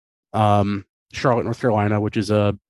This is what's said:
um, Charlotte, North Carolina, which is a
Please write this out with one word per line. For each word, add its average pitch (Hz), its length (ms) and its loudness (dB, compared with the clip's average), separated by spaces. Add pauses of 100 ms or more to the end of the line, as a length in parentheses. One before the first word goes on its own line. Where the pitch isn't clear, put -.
(320)
um, 104 520 2 (280)
Charlotte, 120 320 0
North 113 160 -6
Carolina, 107 400 0
which 104 160 -4
is 101 140 -2
a 104 280 0 (120)